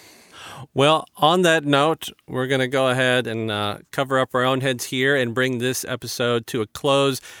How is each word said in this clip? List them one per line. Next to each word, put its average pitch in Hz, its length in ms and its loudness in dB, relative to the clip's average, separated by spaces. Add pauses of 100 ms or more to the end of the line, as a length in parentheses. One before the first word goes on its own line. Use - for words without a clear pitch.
(760)
Well, 147 320 4 (100)
on 170 260 4
that 160 220 4
note, 143 460 2 (180)
we're 131 180 -4
gonna 131 220 0
go 131 200 2
ahead 127 380 2
and, 113 240 -4
uh, 104 280 -4 (120)
cover 135 280 -2
up 131 160 -2
our 127 100 2
own 131 160 0
heads 127 240 -4
here 139 320 0
and 120 180 -2
bring 127 240 -2
this 127 260 -4
episode 120 640 -4
to 120 120 -4
a 107 60 -4
close. 139 540 0 (200)